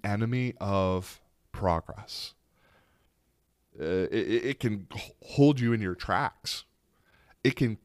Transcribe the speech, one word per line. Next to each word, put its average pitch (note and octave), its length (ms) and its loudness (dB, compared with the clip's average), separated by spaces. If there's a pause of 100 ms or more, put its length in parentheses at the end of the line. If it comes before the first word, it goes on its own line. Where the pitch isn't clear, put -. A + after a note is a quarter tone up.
enemy A#2 560 0
of F#2+ 600 0 (320)
progress. - 840 -2 (1500)
Uh, D#2 40 -6
it, F2+ 280 0
it, G#2+ 320 0
it C3+ 160 -4
can G#2 340 -2
h-, - 180 -14 (100)
hold C#3 380 4
you A#2 120 2
in A2+ 80 2
your F#2 140 -2
tracks. - 680 -4 (800)
It C3 120 4
can A2+ 280 2